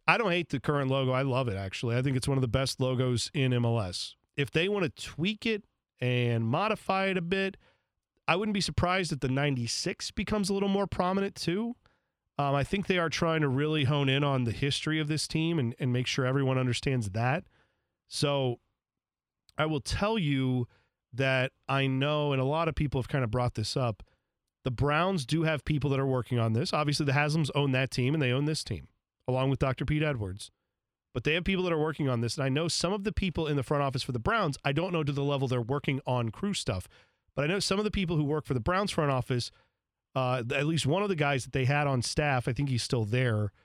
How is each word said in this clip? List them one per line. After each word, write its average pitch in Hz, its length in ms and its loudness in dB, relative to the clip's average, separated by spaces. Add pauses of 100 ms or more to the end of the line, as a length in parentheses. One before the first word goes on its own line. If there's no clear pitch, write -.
I 175 100 6
don't 220 140 2
hate 170 180 0
the 139 100 -2
current 143 300 0
logo. 131 220 0
I 127 100 0
love 131 260 0
it, 98 80 -2
actually. 98 400 -4
I 127 60 2
think 131 160 0
it's 131 100 -2
one 135 120 2
of - 20 2
the 127 60 2
best 131 320 -2
logos 127 560 0
in 131 180 2
M 120 100 0
L 117 160 0
S. - 360 -8 (200)
If 143 140 -2
they 165 180 0
wanna 196 220 0
tweak - 560 -4
it 220 180 -2 (360)
and 120 440 2
modify 190 680 0
it 190 80 0
a 185 40 0
bit, 190 340 -2 (720)
I 165 100 2
wouldn't 214 180 -2
be 190 60 2
surprised 175 500 0
if 143 80 -4
the 131 100 0
ninety-six 135 800 -2
becomes 208 400 -2
a 196 60 0
little 196 140 0
more 196 180 2
prominent, 190 480 0
too. 220 400 -2 (640)
Um, 143 160 0
I 139 80 2
think 202 240 -2
they 185 100 2
are 165 120 2
trying 160 320 2
to 147 60 4
really 151 360 2
hone 139 260 2
in 139 140 2
on 135 220 2
the 113 60 0
history 147 480 -2
of 151 80 -2
this 151 200 -2
team 160 320 0
and, 120 180 -2
and 127 160 0
make 127 140 0
sure 135 180 0
everyone 131 320 2
understands 127 540 0
that. 123 320 0 (640)
So 139 520 0 (1000)
I 151 80 0
will 156 160 -2
tell 220 360 -2
you 131 500 0 (460)
that 131 380 0 (160)
I 135 180 2
know, 143 460 0
and 131 100 2
a 131 40 0
lot 160 220 0
of 151 60 -2
people 139 280 -2
have - 80 -8
kinda 131 180 0
brought 123 280 0
this 107 200 -4
up, 120 260 0 (640)
the 131 80 0
Browns 147 540 2
do 156 180 0
have 156 220 0
people 147 240 0
that 135 100 2
are 135 80 0
working 123 320 0
on 113 140 2
this. 120 180 0
Obviously, 151 340 0
the 143 60 2
Haslams 147 420 2
own 143 180 2
that 131 200 0
team, 131 220 0
and 156 100 0
they 123 80 2
own 139 140 0
this 156 180 -2
team, 82 240 -8 (400)
along 131 220 0
with 135 100 0
Doctor 135 260 0
Pete 151 180 0
Edwards. 107 480 -4 (640)
But 123 120 -4
they 147 80 2
have 175 100 0
people 185 220 0
that 170 80 0
are 156 60 2
working 151 280 0
on 120 140 2
this, 117 160 -2
and 135 80 -2
I 135 40 2
know 156 200 0
some 175 240 0
of 202 100 -4
the 214 80 -2
people 175 340 -2
in 147 120 0
the 131 60 0
front 143 200 0
office 135 200 -2
for 131 100 -6
the 120 60 -4
Browns, 190 440 0
I 143 80 0
don't 175 220 0
know 160 100 0
to 147 80 0
the 139 120 -2
level 139 240 0
they're 123 140 0
working 135 460 -2
on 123 220 0
Crew 202 240 -4
stuff, 98 340 -4 (480)
but 139 80 0
I 151 40 0
know 190 120 0
some 196 180 0
of 208 80 0
the 208 60 0
people 175 240 0
who 151 80 4
work 147 220 0
for - 80 -4
the 127 60 0
Browns 185 320 0
front 147 200 2
office, 123 400 -2 (640)
uh, 127 280 0
th-, 139 160 -2
at 143 60 2
least 160 200 2
one 175 180 2
of 202 60 0
the 185 60 0
guys 143 280 2
that - 100 -10
they 131 120 2
had 147 220 2
on 131 140 2
staff, 143 460 0
I 127 60 0
think 139 160 -2
he's 120 140 0
still 117 220 0
there, 107 460 0 (140)